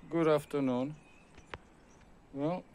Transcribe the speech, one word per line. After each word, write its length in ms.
Good 180
afternoon. 680
Well, 300